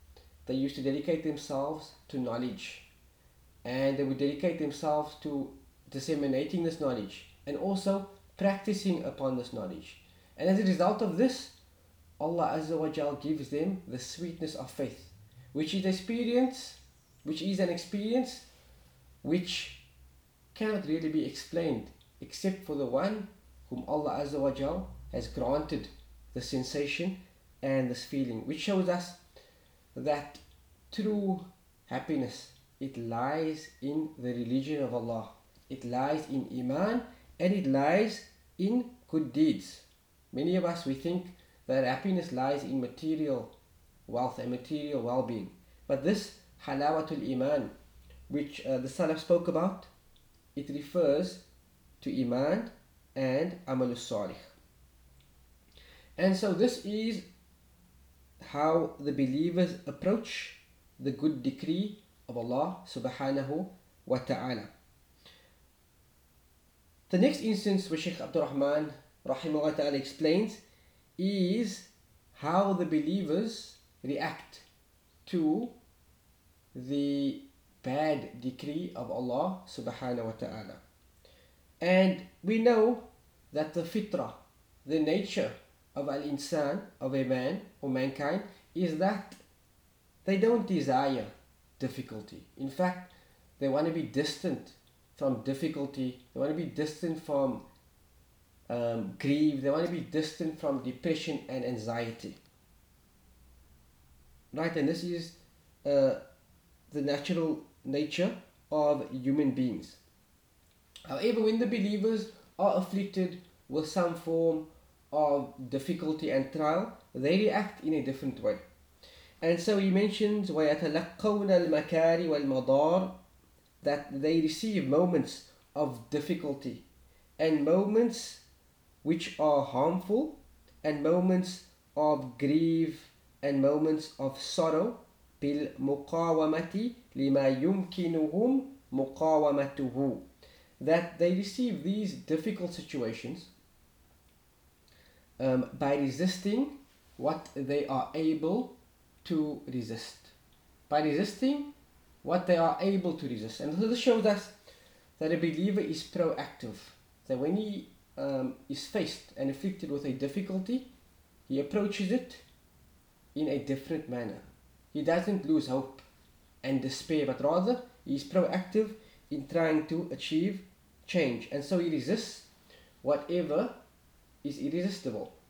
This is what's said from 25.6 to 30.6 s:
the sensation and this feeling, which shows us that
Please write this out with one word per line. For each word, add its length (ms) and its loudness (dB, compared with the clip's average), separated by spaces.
the 60 -6
sensation 760 -2
and 260 2
this 160 -6
feeling, 400 -4
which 140 -4
shows 280 2
us 280 -2
that 340 -2